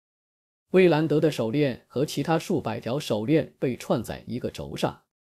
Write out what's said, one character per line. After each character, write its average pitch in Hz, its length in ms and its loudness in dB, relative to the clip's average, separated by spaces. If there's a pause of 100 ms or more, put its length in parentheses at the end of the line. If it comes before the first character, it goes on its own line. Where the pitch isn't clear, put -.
(720)
魏 185 180 8
兰 156 180 4
德 151 140 2
的 156 100 4
手 113 200 -2
链 143 380 0
和 127 160 -2
其 143 180 -4
他 160 160 0
数 156 220 -2
百 110 200 -6
条 120 180 -4
手 110 260 -2
链 143 340 2
被 131 180 -2
串 - 260 -2
在 73 240 -10
一 113 120 -6
个 110 120 -6
轴 71 240 -12
上， - 280 -4 (380)